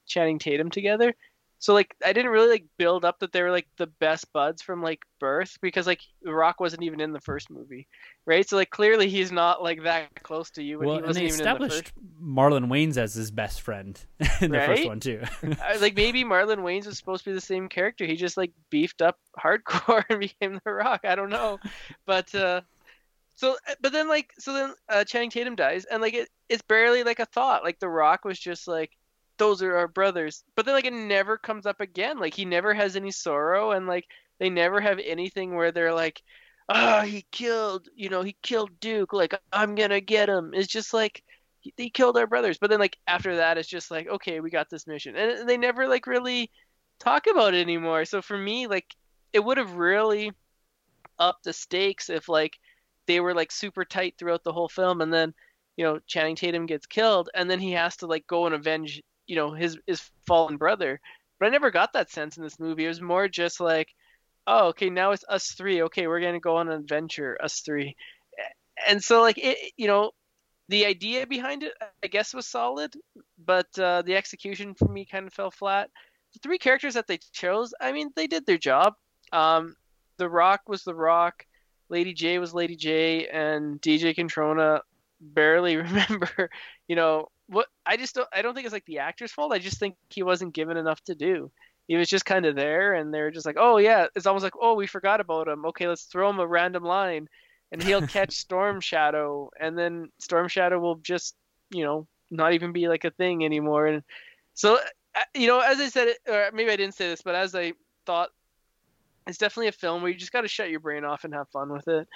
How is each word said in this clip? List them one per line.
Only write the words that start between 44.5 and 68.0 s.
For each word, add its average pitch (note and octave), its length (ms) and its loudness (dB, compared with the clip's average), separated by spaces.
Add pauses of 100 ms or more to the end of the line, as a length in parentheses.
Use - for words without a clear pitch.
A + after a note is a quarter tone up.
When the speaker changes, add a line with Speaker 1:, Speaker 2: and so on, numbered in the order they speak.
Speaker 1:
got D#3 200 0
this D#3 180 -14
mission." C#3+ 280 -10
And A3+ 320 -2
they B3 100 4
never, B3 280 0
like, B3+ 220 0
really B3 420 -2 (480)
talk C#4+ 300 2
about A3+ 260 6
it F3 60 4
anymore. E3 440 0
So G3 160 -4
for G3+ 160 -8
me, G#3+ 300 -4
like, G3 300 -4 (360)
it A3 120 4
would C4 140 2
have G3 160 -4
really G#3 580 2 (880)
upped F3+ 260 2
the E3+ 80 -6
stakes - 580 -4
if, E3 180 -6
like, D#3 300 0 (480)
they F3 140 4
were, F3+ 140 0
like, E3 160 0
super F#3+ 340 -8
tight F#3 340 -4
throughout E3+ 260 -4
the E3 80 -4
whole E3+ 160 -4
film, F3+ 320 0
and D#3+ 120 0
then, E3 220 2 (420)
you E3+ 80 -2
know, D#3 220 0
Channing D#3+ 300 -2
Tatum E3+ 300 -4
gets D#3 200 -6
killed, G#3+ 480 2
and F3+ 160 -2
then F#3 100 0
he F#3+ 120 -4
has F3 260 -2
to, F3+ 80 -10
like, D#3+ 200 -4
go E3+ 200 0
and D#3+ 80 0
avenge, D3+ 480 -4 (240)
you F3 100 -10
know, D3+ 160 -2
his, D#3+ 340 -4
his F3 240 -6 (160)
fallen E3 320 4
brother. D#3 420 0 (400)
But F#3+ 60 4
I A3 40 2
never C#4 200 2
got F#3 240 2
that G#3+ 160 -2
sense D#3 260 -8
in E3+ 60 -12
this D#3 180 -14
movie. D#3+ 240 -4
It E3 40 -2
was E3 120 -8
more F3+ 280 0
just F3 320 -4
like, D#3+ 280 0 (580)
"Oh, G#3 220 6
okay, F3+ 220 -2
now F#3 220 2
it's F#3+ 160 -4
us G3 240 -4
three. F#3 300 -2
Okay, E3 240 -2
we're E3 140 -2
gonna F3 200 -2
go E3 160 0
on E3+ 120 0
an D#3+ 120 -4
adventure, D3 640 -6
us - 180 -6
three." C#3+ 360 -6 (920)